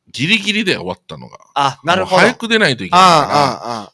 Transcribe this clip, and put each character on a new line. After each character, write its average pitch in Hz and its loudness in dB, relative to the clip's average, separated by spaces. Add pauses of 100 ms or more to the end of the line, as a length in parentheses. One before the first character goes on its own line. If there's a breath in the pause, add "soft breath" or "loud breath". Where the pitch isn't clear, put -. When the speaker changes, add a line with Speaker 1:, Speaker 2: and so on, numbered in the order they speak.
(120)
Speaker 1:
ギ 147 -4
リ 214 2
ギ 202 -4
リ 214 -2
で 165 -2
終 87 -10
わ 90 -8
っ - -14
た 78 -16
の 64 -20
が。 - -20 (160)
Speaker 2:
あ、 139 -2
な 170 0
る 190 -2
ほ 185 -10
ど。 185 2
Speaker 1:
も 175 4
う 196 6
早 240 0
く 233 -12
出 220 0
な 190 2
い 127 -2
と 147 -12
い 160 -12
け - 0
な 180 6
い 185 8
か 190 8
ら、 160 4
Speaker 2:
あ - 0
ー、 - -2
あ 95 -8
ー、 - -2
あ 117 -2
ー、 - -20